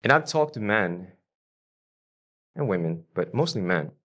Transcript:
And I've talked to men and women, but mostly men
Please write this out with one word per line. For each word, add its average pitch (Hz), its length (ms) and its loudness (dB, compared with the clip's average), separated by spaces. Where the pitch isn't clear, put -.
And 139 100 4
I've 156 140 4
talked 151 280 0
to 117 60 -8
men 92 520 0
and 143 140 -2
women, 82 460 -2
but - 200 -4
mostly 139 280 0
men 85 300 0